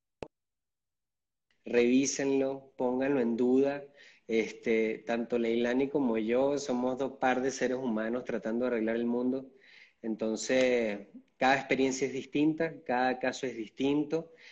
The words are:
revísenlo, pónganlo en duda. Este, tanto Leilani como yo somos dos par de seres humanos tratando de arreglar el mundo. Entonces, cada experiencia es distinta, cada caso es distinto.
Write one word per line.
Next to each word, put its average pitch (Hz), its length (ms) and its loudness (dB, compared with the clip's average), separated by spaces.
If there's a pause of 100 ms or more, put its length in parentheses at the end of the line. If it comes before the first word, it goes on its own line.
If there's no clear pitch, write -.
(1700)
revísenlo, 135 1120 2
pónganlo 131 440 0
en 113 160 2
duda. 135 460 2 (440)
Este, 113 800 0
tanto 120 320 -2
Leilani 120 520 0
como 127 280 0
yo 127 400 0
somos 127 400 -2
dos 131 220 -4
par 127 220 2
de 131 100 0
seres 127 260 -2
humanos 117 460 -2
tratando 113 420 -4
de 123 60 -2
arreglar 113 240 0
el 120 100 -2
mundo. 127 460 -2 (500)
Entonces, 113 1040 0 (300)
cada 135 200 4
experiencia 135 500 0
es 127 60 -6
distinta, 156 600 0 (120)
cada 127 340 0
caso 127 280 -4
es 117 80 -6
distinto. 143 760 -2 (200)